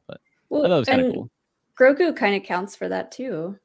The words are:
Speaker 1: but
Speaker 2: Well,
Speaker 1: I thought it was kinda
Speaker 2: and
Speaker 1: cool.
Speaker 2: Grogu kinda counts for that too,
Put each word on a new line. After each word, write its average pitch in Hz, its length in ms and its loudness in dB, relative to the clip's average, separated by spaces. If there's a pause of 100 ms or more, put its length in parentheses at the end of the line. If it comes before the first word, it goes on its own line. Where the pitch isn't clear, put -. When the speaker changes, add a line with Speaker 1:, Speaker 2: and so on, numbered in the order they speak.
Speaker 1:
but - 140 -18 (300)
Speaker 2:
Well, 294 160 0
Speaker 1:
I - 20 2
thought 175 80 4
it - 40 4
was - 80 -2
kinda 262 180 2
Speaker 2:
and 240 80 -2
Speaker 1:
cool. - 160 -10 (480)
Speaker 2:
Grogu 285 380 4
kinda 202 240 0
counts 185 360 -6
for 185 140 -8
that 185 200 -6
too, 196 540 -8